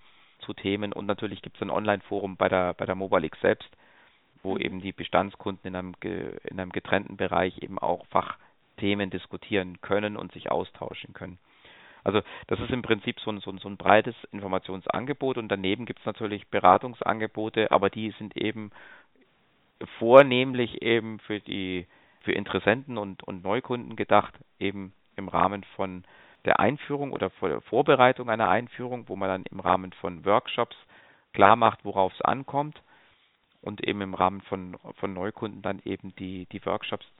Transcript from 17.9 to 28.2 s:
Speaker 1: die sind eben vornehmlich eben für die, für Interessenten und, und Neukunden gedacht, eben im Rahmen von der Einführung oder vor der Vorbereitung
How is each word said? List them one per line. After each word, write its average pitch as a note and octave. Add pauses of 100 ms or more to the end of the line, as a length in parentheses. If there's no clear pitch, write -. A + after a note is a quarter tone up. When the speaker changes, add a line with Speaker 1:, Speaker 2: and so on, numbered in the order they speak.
Speaker 1:
die A2
sind -
eben G#2+ (1300)
vornehmlich B2+
eben A2
für G#2
die, F#2 (340)
für -
Interessenten G#2+
und, G2
und F#2+
Neukunden A2+
gedacht, G#2 (240)
eben G2 (240)
im G2
Rahmen F#2 (120)
von F#2 (400)
der -
Einführung C#3+
oder F#2+
vor -
der B1
Vorbereitung B2+